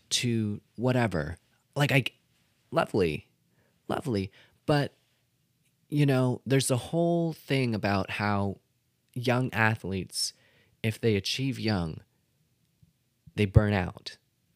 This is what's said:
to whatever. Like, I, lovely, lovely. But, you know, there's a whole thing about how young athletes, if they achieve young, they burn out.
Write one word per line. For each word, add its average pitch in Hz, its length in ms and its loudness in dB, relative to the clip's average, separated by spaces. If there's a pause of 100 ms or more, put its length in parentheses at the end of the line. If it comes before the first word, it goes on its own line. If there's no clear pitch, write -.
to 110 520 -2 (140)
whatever. 104 600 0 (380)
Like, 139 160 0
I, 131 140 2 (640)
lovely, 87 560 0 (600)
lovely. 98 440 -4 (340)
But, 143 280 0 (960)
you 147 160 4
know, 127 400 2
there's 131 260 2
a 123 60 2
whole 170 560 0
thing 131 400 -2
about 101 380 0
how 101 460 -2 (560)
young 123 400 -2
athletes, 95 800 -2 (500)
if 113 160 -2
they 113 160 2
achieve 120 440 -4
young, 101 420 -2 (1300)
they 104 100 4
burn 104 280 4
out. - 440 -4 (380)